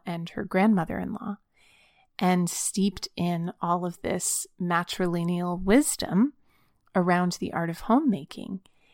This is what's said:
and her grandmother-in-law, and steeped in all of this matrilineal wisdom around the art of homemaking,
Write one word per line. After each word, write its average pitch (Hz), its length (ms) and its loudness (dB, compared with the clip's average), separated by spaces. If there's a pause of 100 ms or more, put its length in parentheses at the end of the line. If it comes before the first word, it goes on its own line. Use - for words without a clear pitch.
and 170 260 -8
her - 120 -6
grandmother-in-law, 190 920 0 (800)
and 180 320 2
steeped - 640 -2
in 170 380 -2 (100)
all 175 240 0
of 175 160 -8
this - 460 -4 (120)
matrilineal 175 1000 0
wisdom 226 720 4 (600)
around 180 460 2
the - 140 -6
art 170 180 -2
of 170 120 -8
homemaking, 214 760 0 (360)